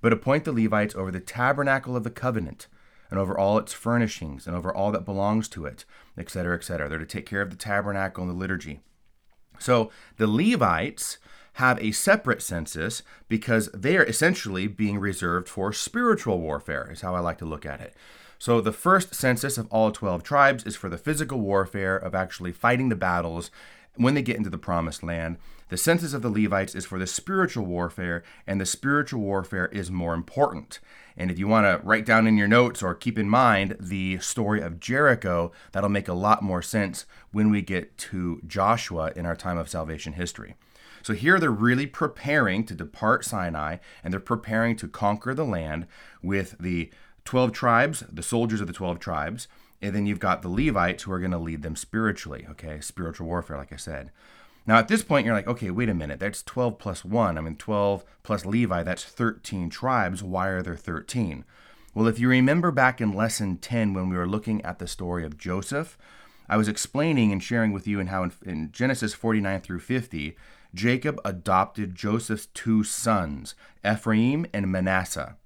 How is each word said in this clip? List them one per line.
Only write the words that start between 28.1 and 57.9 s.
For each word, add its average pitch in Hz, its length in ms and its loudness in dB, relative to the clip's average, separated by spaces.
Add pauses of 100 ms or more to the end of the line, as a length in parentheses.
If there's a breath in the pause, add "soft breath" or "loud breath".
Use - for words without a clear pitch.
and 98 120 0
the 95 60 0
spiritual 143 560 0
warfare 95 460 -2
is 92 240 -6
more 87 240 -2
important. 85 680 -2 (380 loud breath)
And 92 120 -2
if 85 80 -4
you 98 100 0
wanna 104 360 6
write 110 220 2
down 113 200 6
in 110 120 6
your 101 100 4
notes 120 340 4
or 90 120 -2
keep 113 240 -4
in 101 100 0
mind 104 500 4
the 92 420 -4
story 104 420 0
of 85 180 -8
Jericho, 113 720 2 (200 loud breath)
that'll 101 180 0
make 98 180 0
a 90 60 -2
lot 98 280 4
more 92 200 -2
sense 101 420 -2 (280 soft breath)
when 107 180 4
we 104 100 2
get 90 380 -6
to 90 480 -4
Joshua 95 680 0
in 87 120 -6
our 82 100 -2
time 87 220 -4
of 80 100 -6
salvation 80 460 -6
history. 87 400 -8 (480 loud breath)
So 113 100 -4
here 143 260 6
they're 160 120 4
really 120 360 4
preparing 117 800 0
to 107 100 -8
depart 107 480 0
Sinai, 82 540 -4 (260 loud breath)
and 90 120 -4
they're 98 60 -4
preparing 113 560 0
to 107 120 -8
conquer 107 460 -2
the 156 100 -2
land 82 420 -4 (360 loud breath)
with 95 360 -2
the 87 320 -2 (320 soft breath)
twelve 127 300 2
tribes, 127 580 2
the 85 120 -10
soldiers 113 400 0
of 98 40 -2
the 87 60 -8
twelve 87 260 -4
tribes, 87 480 -6 (360 soft breath)
and 98 120 -2
then 101 120 2
you've 101 120 0
got 92 220 2
the 90 80 -8
Levites 95 540 2
who 98 100 -6
are 90 80 -2
gonna 90 180 -2
lead 82 240 -6
them 80 140 -6
spiritually, 98 760 -4
okay? 78 300 -12
Spiritual 82 460 -8
warfare, 85 320 -4
like 69 160 -12
I - 20 -14
said. 69 340 -10 (560 soft breath)
Now, 110 120 8
at 220 100 4
this 214 140 2
point, 139 240 4
you're 113 80 4
like, 98 120 0
"Okay, 117 240 -2
wait 110 200 0
a 95 40 0
minute. 76 240 -4
That's 101 240 -6
twelve 120 360 -2
plus - 260 -8
one. 95 320 2
I 80 60 -4
mean, 80 140 -6
twelve 101 480 0 (180 soft breath)